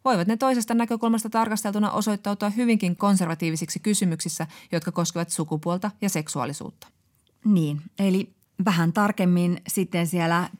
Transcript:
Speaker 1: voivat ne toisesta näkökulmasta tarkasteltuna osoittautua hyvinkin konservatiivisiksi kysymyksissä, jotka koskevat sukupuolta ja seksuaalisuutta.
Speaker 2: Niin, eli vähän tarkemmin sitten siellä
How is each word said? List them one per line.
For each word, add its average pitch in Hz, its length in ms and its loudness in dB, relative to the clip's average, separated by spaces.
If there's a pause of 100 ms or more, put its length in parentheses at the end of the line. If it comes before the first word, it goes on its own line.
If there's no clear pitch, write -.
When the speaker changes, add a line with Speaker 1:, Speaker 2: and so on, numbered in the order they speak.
Speaker 1:
voivat 190 220 2
ne 220 100 2
toisesta 247 360 0
näkökulmasta 226 560 0
tarkasteltuna 208 640 0
osoittautua 208 580 -2
hyvinkin 214 460 2
konservatiivisiksi 170 840 0
kysymyksissä, 175 680 -2 (240)
jotka 170 200 -2
koskevat 170 380 -2
sukupuolta 175 640 -4 (100)
ja 202 80 -2
seksuaalisuutta. 147 800 -6 (580)
Speaker 2:
Niin, 156 360 2 (180)
eli 196 340 0 (320)
vähän 170 280 2
tarkemmin 180 720 2
sitten 175 400 -2
siellä 170 420 0 (100)